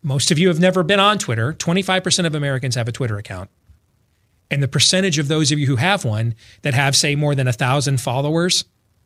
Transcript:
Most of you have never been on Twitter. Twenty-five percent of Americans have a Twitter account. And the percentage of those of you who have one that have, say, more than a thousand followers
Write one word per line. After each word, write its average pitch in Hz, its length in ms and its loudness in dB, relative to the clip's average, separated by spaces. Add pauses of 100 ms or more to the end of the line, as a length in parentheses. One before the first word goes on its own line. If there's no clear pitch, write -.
Most 139 300 0
of 147 60 2
you 180 120 4
have 160 100 0
never 185 240 4
been 196 160 2
on 202 180 4
Twitter. 120 360 -2
Twenty-five 185 500 -2
percent 180 220 0
of 156 100 -2
Americans 135 400 -2
have 120 140 -4
a - 20 -6
Twitter 113 260 -4
account. 98 320 -12 (1000)
And 143 100 0
the 135 60 0
percentage 180 500 2
of 151 120 -2
those 156 220 2
of 151 60 0
you 147 80 0
who 135 120 2
have 180 260 0
one 113 320 -2 (280)
that 143 100 -2
have, 139 220 2
say, 147 200 2
more 147 180 0
than 135 140 0
a 123 60 0
thousand 135 480 0
followers 151 640 -2 (400)